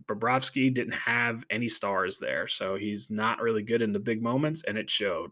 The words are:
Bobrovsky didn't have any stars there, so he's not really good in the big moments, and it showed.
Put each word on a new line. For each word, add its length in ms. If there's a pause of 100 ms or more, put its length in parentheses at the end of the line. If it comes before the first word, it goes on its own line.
Bobrovsky 680
didn't 220
have 540
any 200
stars 480
there, 300
so 280
he's 340
not 300
really 240
good 180
in 120
the 60
big 220
moments, 460
and 100
it 120
showed. 420